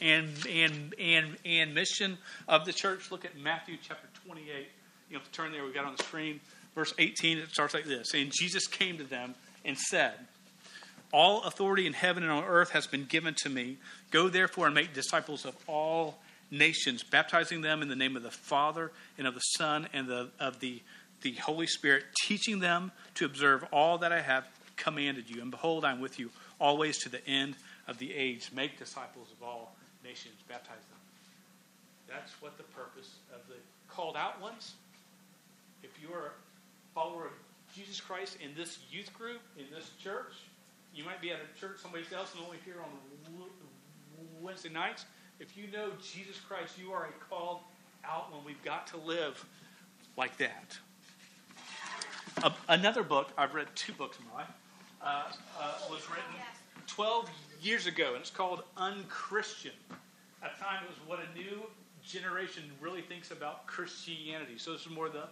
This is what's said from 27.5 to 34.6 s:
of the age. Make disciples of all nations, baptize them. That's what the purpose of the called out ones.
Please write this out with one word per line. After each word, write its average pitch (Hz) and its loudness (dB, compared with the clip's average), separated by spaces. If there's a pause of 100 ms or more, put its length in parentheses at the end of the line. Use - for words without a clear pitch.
of 123 -8
the 127 -8
age. 127 -2
Make 135 -4
disciples 123 -14
of 117 -16
all 117 -12 (280)
nations, 120 -16 (120)
baptize 120 -14
them. 95 -20 (1080)
That's 143 -14 (100)
what 147 -18
the 151 -18
purpose 127 -18 (180)
of 120 -18
the 127 -20 (320)
called 160 -6
out 180 -4
ones. 220 -12 (1080)